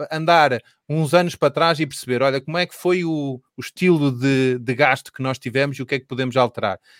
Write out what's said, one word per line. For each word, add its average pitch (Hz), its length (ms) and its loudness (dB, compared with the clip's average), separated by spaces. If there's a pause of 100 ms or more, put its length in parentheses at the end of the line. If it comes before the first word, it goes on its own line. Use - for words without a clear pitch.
(120)
andar 156 480 4 (300)
uns 151 240 0
anos 175 220 2
para 147 160 0
trás 160 280 0
e 156 60 0
perceber, 127 380 -4
olha, 135 180 0
como 160 160 -8
é 180 80 0
que - 80 -20
foi 180 300 0
o, 143 360 -4 (160)
o 127 60 -14
estilo 156 500 2
de, 131 460 0
de 123 160 -6
gasto 135 400 0
que - 80 -12
nós 131 160 -4
tivemos 135 400 -4
e 135 60 -8
o - 20 -6
que - 80 -6
é 135 60 -4
que - 80 -14
podemos 127 300 -6
alterar. 107 420 -2 (200)